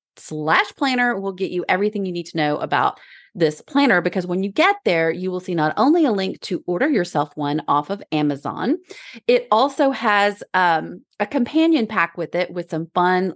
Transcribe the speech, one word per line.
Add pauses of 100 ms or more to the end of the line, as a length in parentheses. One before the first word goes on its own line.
(180)
slash
planner
will
get
you
everything
you
need
to
know
about (340)
this
planner,
because
when
you
get
there,
you
will
see
not
only
a
link
to
order
yourself
one
off
of (100)
Amazon, (500)
it
also
has, (100)
um, (180)
a
companion
pack
with
it
with
some
fun